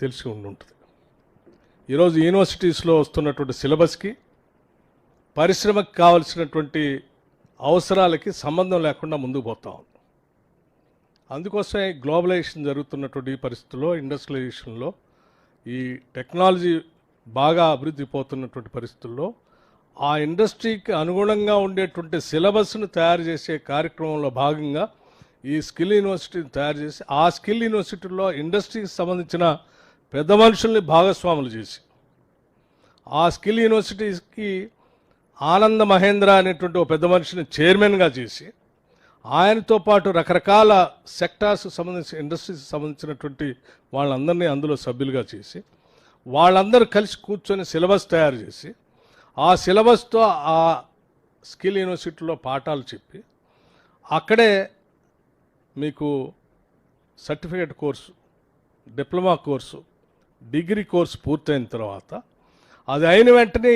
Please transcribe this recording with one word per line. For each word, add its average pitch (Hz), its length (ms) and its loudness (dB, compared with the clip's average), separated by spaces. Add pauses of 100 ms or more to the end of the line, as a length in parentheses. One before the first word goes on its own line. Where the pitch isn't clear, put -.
తెలిసి 127 200 -10 (100)
ఉండి 101 180 -16
ఉంటుంది. - 200 -20 (1200)
ఈరోజు 165 220 4 (100)
యూనివర్సిటీస్లో 175 680 0 (100)
వస్తున్నటువంటి 143 600 -6
సిలబస్కి, 156 480 0 (1300)
పరిశ్రమకు 190 600 0
కావాల్సినటువంటి 160 840 2 (800)
అవసరాలకి 175 680 0 (100)
సంబంధం 175 460 -2
లేకుండా 156 360 -6
ముందుకు 127 260 -6
పోతా - 300 -14
ఉంది. - 200 -20 (1400)
అందుకోసమే 196 520 -6 (160)
గ్లోబలైజేషన్ 165 680 -2
జరుగుతున్నటువంటి 139 680 -8
ఈ - 80 -20
పరిస్థితుల్లో, 131 460 -8 (120)
ఇండస్ట్రియలైజేషన్లో, 131 880 -10 (880)
ఈ - 20 -8 (380)
టెక్నాలజీ 175 580 0 (640)
బాగా 170 240 2 (100)
అభివృద్ధి 139 400 -10
పోతున్నటువంటి 131 640 -10
పరిస్థితుల్లో, 120 520 -12 (680)
ఆ 143 160 -2 (140)
ఇండస్ట్రీకి 208 640 -4 (100)
అనుగుణంగా 208 540 0 (100)
ఉండేటువంటి 175 540 -6 (100)
సిలబస్ను 202 680 0
తయారు 170 320 2
చేసే 160 260 -8 (160)
కార్యక్రమంలో 151 600 -4 (100)
భాగంగా 151 440 -2 (640)
ఈ 151 40 -2 (120)
స్కిల్ 196 320 -2
యూనివర్సిటీని 180 580 -6
తయారు 147 260 -4
చేసి, 151 160 -14 (220)
ఆ - 20 6 (140)
స్కిల్ 226 280 -4
యూనివర్సిటీలో 190 600 -4 (160)
ఇండస్ట్రీకి 196 560 -6
సంబంధించిన 175 460 -2 (680)
పెద్ద 151 260 0
మనుషుల్ని 226 400 4 (140)
భాగస్వాములు 170 600 2
చేసి, 110 240 -14 (1300)
ఆ 151 160 -2 (140)
స్కిల్ 226 260 2
యూనివర్సిటీకి 208 880 -2 (880)
ఆనంద 208 420 4 (100)
మహేంద్ర 196 400 6 (100)
అనేటువంటి 180 400 -4
ఒక 160 120 2
పెద్ద 156 200 0
మనిషిని 175 320 0 (120)
చైర్మన్గా 190 520 4 (100)
చేసి, 123 280 -12 (800)
ఆయనతో 202 520 2 (100)
పాటు 202 220 4 (100)
రకరకాల 196 540 4 (480)
సెక్టార్స్కి 196 580 -2
సంబంధించి, 175 440 -10
ఇండస్ట్రీస్కి 156 500 -12
సంబంధించినటువంటి 147 760 -10 (480)
వాళ్ళందరినీ 143 580 -2
అందులో 143 220 -4 (100)
సభ్యులుగా 131 360 -6 (100)
చేసి, 104 280 -20 (760)
వాళ్ళందరూ 196 500 6 (100)
కలిసి 208 300 -2
కూర్చొని 196 460 -6
సిలబస్ 180 420 2
తయారు 147 300 2
చేసి, - 260 -20 (680)
ఆ 156 140 2 (140)
సిలబస్తో 226 580 4 (320)
ఆ 165 60 4 (880)
స్కిల్ 196 320 -4
యూనివర్సిటీలో 165 540 -8 (100)
పాఠాలు 135 460 -6
చెప్పి, - 280 -20 (840)
అక్కడే 220 440 2 (1300)
మీకు 147 320 -8 (1160)
సర్టిఫికేట్ 160 560 -8
కోర్సు, - 280 -8 (760)
డిప్లొమా 175 480 -2 (140)
కోర్సు, 131 300 -8 (640)
డిగ్రీ 170 420 -4
కోర్స్ 175 400 -2
పూర్తయిన 143 500 -4
తర్వాత, 101 360 -12 (800)
అది 147 240 0
అయిన 226 240 10
వెంటనే 233 400 4